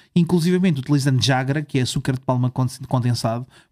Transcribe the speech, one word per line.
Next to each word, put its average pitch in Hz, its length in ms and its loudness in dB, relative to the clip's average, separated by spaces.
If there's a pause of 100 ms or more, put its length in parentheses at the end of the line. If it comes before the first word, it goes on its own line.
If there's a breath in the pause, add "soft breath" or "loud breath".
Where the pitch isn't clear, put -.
(160 soft breath)
Inclusivamente 175 640 2
utilizando 135 420 0
jagra, 135 400 0
que 147 160 -4
é 127 40 2
açúcar 131 320 -2
de 131 80 -6
palma 127 280 0
con-, 127 160 -2 (220)
condensado, 123 580 -2 (260 soft breath)